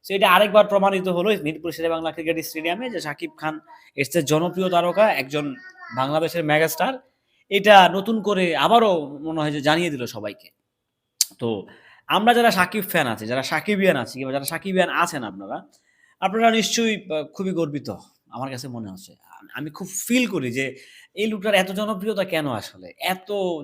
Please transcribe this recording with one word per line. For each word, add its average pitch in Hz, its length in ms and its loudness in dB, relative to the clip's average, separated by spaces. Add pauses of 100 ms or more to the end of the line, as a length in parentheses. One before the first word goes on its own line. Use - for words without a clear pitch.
So 190 100 -4
এটা 196 160 4
আরেকবার 202 360 8
প্রমাণিত 196 420 2
হলো 185 340 2
মিরপুর 156 300 -6
শেরেবাংলা 160 400 -2
ক্রিকেট 160 320 -4
স্টেডিয়ামে 175 460 -6
যে 190 100 -6
শাকিব 151 360 -8
খান 156 240 -6 (360)
এর 139 160 -2
চেয়ে 165 120 0
জনপ্রিয় 175 460 0
তারকা, 180 420 4
একজন 139 420 -4 (420)
বাংলাদেশের 156 480 0
মেগাস্টার। 160 540 0 (500)
এটা 202 400 10
নতুন 196 340 -2
করে 185 340 0
আবারও 165 680 2
মনে 160 180 -4
হয় 151 120 -2
যে 147 80 -4
জানিয়ে 160 300 2
দিল 123 160 -6
সবাইকে। 104 420 -12 (920)
তো 110 280 -4 (400)
আমরা 214 280 4
যারা 233 160 4
শাকিব 185 340 0
ফ্যান 156 220 0
আছি, 110 200 -4
যারা 127 160 -2
শাকিবিয়ান 185 540 0
আছি 123 220 -6
কিংবা 131 140 -6
যারা 139 120 -4
শাকিবিয়ান 175 460 -2
আছেন 156 340 -2
আপনারা, 101 420 -12 (540)
আপনারা 220 300 2
নিশ্চয়ই, 226 460 0
আহ, 170 280 -6
খুবই 190 280 -6
গর্বিত 147 380 -4 (400)
আমার 123 200 -10
কাছে 131 180 -12
মনে 113 220 -10
হচ্ছে। 92 260 -18 (380)
আমি 147 160 -10
খুব 185 180 -14 (180)
ফিল 240 240 0
করি 135 220 -4
যে 135 240 -4 (380)
এই 202 120 -2
লোকটার 214 280 -2
এত 185 160 2
জনপ্রিয়তা 202 540 -4
কেন 160 240 -2
আসলে, 92 500 -8
এত 185 340 -6 (320)